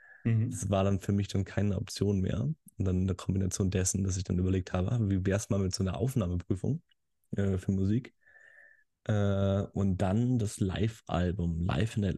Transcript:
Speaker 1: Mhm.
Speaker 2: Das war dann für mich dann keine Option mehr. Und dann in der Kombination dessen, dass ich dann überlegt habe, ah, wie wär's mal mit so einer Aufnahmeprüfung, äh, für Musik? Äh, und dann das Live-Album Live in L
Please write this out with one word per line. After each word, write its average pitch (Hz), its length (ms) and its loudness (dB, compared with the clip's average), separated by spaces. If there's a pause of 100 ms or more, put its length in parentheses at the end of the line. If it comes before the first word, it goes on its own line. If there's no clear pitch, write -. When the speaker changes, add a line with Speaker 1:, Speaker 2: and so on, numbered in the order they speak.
(240)
Speaker 1:
Mhm. 113 280 2
Speaker 2:
Das - 180 -6
war 98 160 4
dann 98 160 2
für - 100 -2
mich 101 160 2
dann 98 160 0
keine 98 340 0
Option 98 440 0
mehr. 101 220 -2
Und - 420 -4
dann 92 160 2
in 95 60 0
der 90 100 0
Kombination 95 520 0
dessen, 92 360 0
dass 92 100 -2
ich 92 80 -4
dann 90 160 0
überlegt 92 320 0
habe, 95 220 0
ah, 120 80 0
wie 98 240 0
wär's 98 240 0
mal 98 100 0
mit 92 160 -2
so 98 80 -2
einer 95 140 -2
Aufnahmeprüfung, 101 840 -2 (540)
äh, 98 220 0
für 98 160 -2
Musik? 98 400 0 (920)
Äh, 101 560 2 (120)
und 98 240 2
dann 113 420 2
das 107 200 -2
Live-Album 87 1040 -2
Live 92 360 -2
in 104 60 0
L 92 140 0